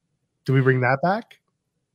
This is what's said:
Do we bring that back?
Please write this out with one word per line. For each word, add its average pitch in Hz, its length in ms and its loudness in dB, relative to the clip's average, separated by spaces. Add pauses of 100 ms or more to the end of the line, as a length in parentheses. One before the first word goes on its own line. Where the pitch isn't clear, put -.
(460)
Do 135 80 -2
we 135 80 2
bring 127 200 2
that 127 220 -2
back? 202 360 -6 (560)